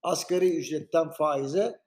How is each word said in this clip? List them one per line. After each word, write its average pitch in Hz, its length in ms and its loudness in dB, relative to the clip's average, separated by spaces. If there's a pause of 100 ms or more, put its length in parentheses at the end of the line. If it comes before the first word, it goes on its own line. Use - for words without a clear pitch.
asgari 180 560 0
ücretten 156 540 -2
faize 151 760 0